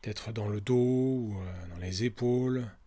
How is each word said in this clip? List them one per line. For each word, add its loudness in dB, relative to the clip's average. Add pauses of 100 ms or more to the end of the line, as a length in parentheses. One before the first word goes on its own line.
peut-être -6
dans -2
le -2
dos 2
ou, 2
euh, -8
dans -8
les -2
épaules 2 (180)